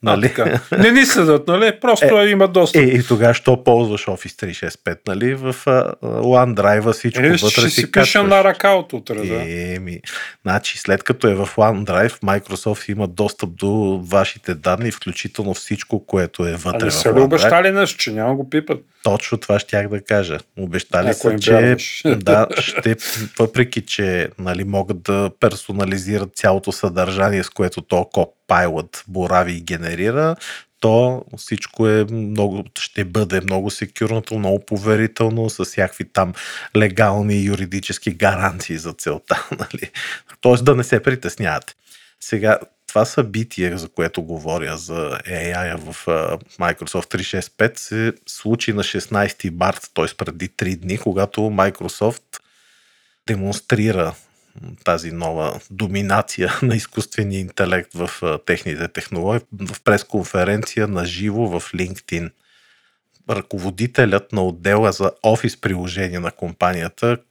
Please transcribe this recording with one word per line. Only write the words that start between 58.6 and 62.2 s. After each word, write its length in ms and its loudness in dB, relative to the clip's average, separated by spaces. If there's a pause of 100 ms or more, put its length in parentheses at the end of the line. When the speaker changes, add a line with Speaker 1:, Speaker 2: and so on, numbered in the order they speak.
Speaker 1:
технологии, 580 -4 (260)
в 80 -16
пресконференция 1080 0
на 180 -4
живо 540 -4
в 120 -16
LinkedIn. 580 -6 (1000)